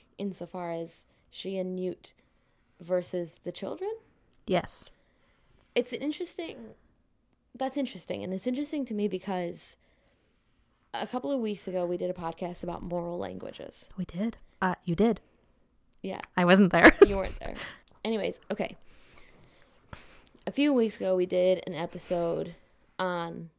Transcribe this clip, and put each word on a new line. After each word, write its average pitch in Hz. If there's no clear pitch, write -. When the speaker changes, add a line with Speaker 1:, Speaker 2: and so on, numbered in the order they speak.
Speaker 1:
insofar 175
as 165
she 190
and 185
Newt -
versus 175
the 175
children? 311
Speaker 2:
Yes. -
Speaker 1:
It's 247
an 208
interesting, 320
that's 262
interesting. 240
And 185
it's 196
interesting 277
to 220
me 208
because 180
a -
couple 254
of 269
weeks 214
ago, 180
we 175
did 180
a 180
podcast 175
about 175
moral 175
languages. -
Speaker 2:
We 180
did. 208
Uh, 180
you 170
did. 208
Speaker 1:
Yeah. 190
Speaker 2:
I 180
wasn't 185
there. 175
<laughs> 403
Speaker 1:
You 196
weren't -
there. -
Anyways, 202
okay. 208
A 196
few 285
weeks 226
ago, 190
we 180
did 185
an 185
episode 170
on 170